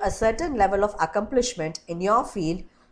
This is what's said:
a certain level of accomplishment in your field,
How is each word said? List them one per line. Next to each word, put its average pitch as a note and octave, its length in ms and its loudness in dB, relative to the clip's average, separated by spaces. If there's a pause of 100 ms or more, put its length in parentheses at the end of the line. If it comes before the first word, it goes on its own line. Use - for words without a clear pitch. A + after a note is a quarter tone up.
a G3 80 0
certain A3+ 440 0
level G3 280 4
of G#3 180 0
accomplishment G#3 880 -2
in E3+ 140 -6
your G#3 240 2
field, E3+ 380 -4 (300)